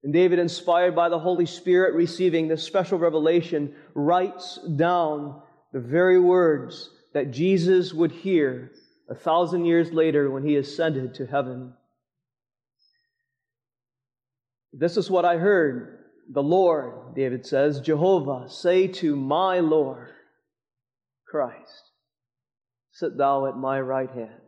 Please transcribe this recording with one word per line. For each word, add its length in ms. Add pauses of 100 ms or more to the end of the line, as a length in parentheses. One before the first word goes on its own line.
And 80
David, 280
inspired 540
by 140
the 120
Holy 260
Spirit, 500
receiving 540
this 140
special 360
revelation, 800 (160)
writes 680 (160)
down 680 (300)
the 80
very 400
words 720 (240)
that 180
Jesus 640
would 180
hear 640 (340)
a 80
thousand 480
years 300
later 360
when 140
He 140
ascended 560
to 140
heaven. 500 (3000)
"This 240
is 120
what 140
I 140
heard 760 (160)
the 160
Lord," 720
David 300
says, 340
"Jehovah, 680
say 400
to 260
my 460
Lord 520 (1120)
Christ, 680 (1000)
'Sit 260
thou 300
at 100
my 240
right 280
hand.'" 380